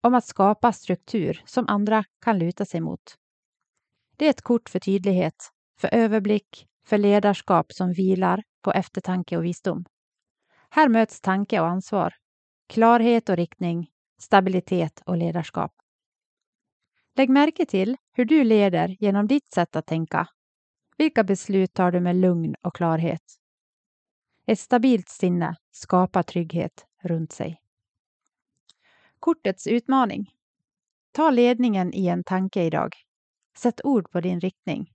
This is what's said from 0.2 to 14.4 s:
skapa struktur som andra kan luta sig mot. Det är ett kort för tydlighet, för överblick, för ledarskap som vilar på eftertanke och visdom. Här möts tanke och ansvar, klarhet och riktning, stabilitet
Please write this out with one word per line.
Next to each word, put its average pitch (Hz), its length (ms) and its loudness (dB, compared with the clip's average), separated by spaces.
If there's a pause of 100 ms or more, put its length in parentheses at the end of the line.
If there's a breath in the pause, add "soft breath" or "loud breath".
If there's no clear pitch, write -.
skapa 208 480 0
struktur - 720 -6
som - 240 -4
andra 208 360 0 (200)
kan 214 140 0
luta 175 260 -2
sig 170 160 -8
mot. 156 340 -10 (1000)
Det 302 100 0
är 302 40 4
ett - 120 -4
kort - 260 -2
för 185 100 -8
tydlighet, 185 720 -2 (300)
för - 140 -2
överblick, 214 720 0 (200)
för 214 120 0
ledarskap 202 760 2
som 180 200 -4
vilar 185 500 0 (200)
på 202 100 -2
eftertanke 185 640 -4
och 165 80 -2
visdom. 175 400 -6 (880)
Här 302 180 4
möts 226 320 0
tanke 196 400 -2
och 165 80 0
ansvar, 180 460 -4 (540)
klarhet 233 600 4
och 185 80 0
riktning, 170 520 -6 (300)
stabilitet 185 880 0